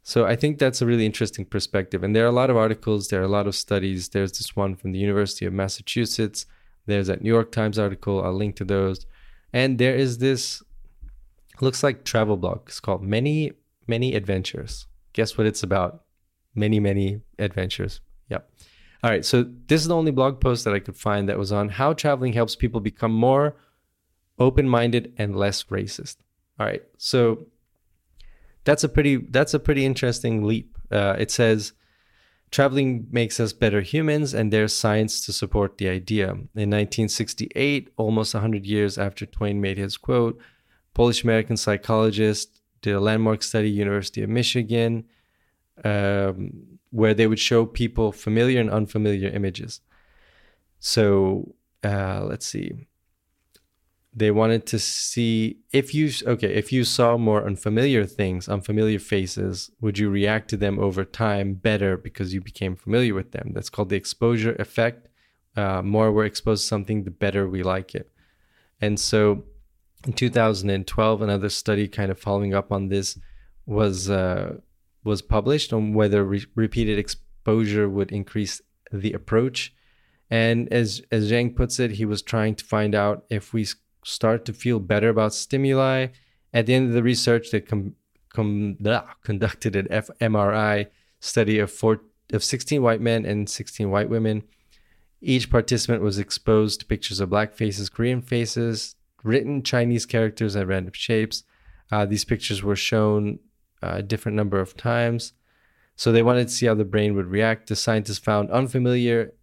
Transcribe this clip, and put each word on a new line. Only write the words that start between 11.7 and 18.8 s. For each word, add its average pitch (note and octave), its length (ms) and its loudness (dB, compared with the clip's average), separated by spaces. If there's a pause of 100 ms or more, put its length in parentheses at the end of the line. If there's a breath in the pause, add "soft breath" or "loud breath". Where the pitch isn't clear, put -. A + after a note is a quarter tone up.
like C3 180 0
travel G#2+ 340 2
blog. F#2 300 -4
It's - 140 -16
called G2 240 -4
Many, C#3+ 480 0 (340)
Many A#2+ 280 0
Adventures. - 720 -4 (240)
Guess - 260 -2
what A2 80 2
it's G#2+ 160 -2
about? F#2 400 -2 (540)
Many, G#2+ 240 2
Many G2 400 0 (180)
Adventures. F#2+ 640 -4 (300)
Yep. - 200 -8 (540 soft breath)